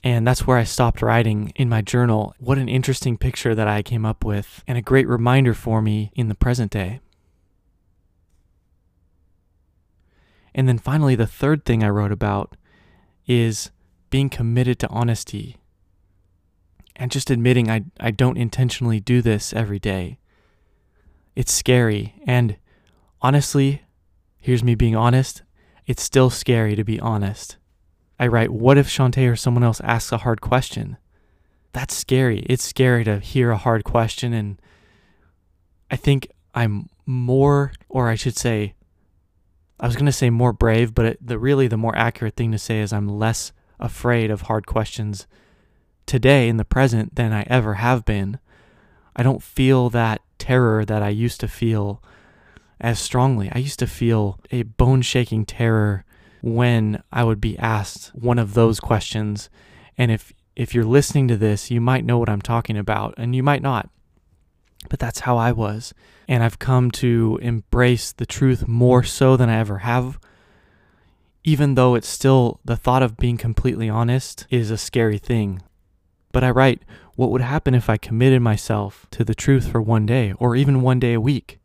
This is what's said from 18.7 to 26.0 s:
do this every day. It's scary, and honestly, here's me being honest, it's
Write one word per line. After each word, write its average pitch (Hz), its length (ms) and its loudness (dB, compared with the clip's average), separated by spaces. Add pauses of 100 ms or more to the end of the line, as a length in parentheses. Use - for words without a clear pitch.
do 123 220 0
this 110 320 -2
every 101 260 -4
day. 95 400 -6 (1160)
It's 127 160 -4
scary, 110 600 0 (120)
and 123 300 0 (640)
honestly, 139 640 0 (560)
here's 123 260 0
me 120 100 4
being 113 220 0
honest, 123 460 0 (440)
it's - 160 -6